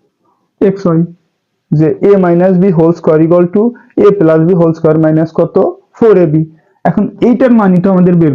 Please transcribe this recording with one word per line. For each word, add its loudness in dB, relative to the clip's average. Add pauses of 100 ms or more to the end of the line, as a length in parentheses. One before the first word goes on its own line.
(680)
এক্স -6
ওয়াই। 0 (800)
যে 0 (220)
a 4 (140)
minus 0
b 2 (140)
whole 0
square 0
equal 2 (100)
to 0 (440)
a 4 (120)
plus 2
b 0 (100)
whole 0
square 0
minus 0 (100)
কত, -4 (420)
ফোর 2
এ 2
বি। 0 (480)
এখন -2 (240)
এইটার 0
মানই 0
তো -2
আমাদের 2
বের 0